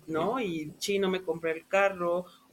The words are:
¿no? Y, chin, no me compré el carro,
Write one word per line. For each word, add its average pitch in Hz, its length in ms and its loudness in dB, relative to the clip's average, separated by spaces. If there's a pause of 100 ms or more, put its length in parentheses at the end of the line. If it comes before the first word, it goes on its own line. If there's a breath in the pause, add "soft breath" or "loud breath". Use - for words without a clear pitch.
¿no? 170 340 0
Y, 160 380 -4
chin, 196 240 0
no 185 80 2
me 185 120 -2
compré 165 300 -2
el 160 140 -8
carro, 180 600 2 (260 loud breath)